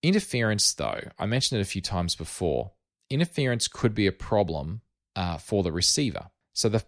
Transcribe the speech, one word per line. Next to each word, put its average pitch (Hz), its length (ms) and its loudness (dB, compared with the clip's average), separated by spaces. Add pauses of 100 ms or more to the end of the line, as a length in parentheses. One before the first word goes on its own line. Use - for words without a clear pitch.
Interference, 123 720 2
though, 62 280 -4 (180)
I 92 80 -2
mentioned 120 340 0
it - 20 2
a 95 80 -2
few 92 120 -4
times 87 320 -2
before. 69 560 -2 (400)
Interference 135 580 0
could 107 260 0
be 104 120 2
a 92 60 4
problem, 85 720 -2 (340)
uh, 87 200 -2
for 101 260 0
the 85 100 0
receiver. 90 560 0 (240)
So - 180 0
the 110 180 2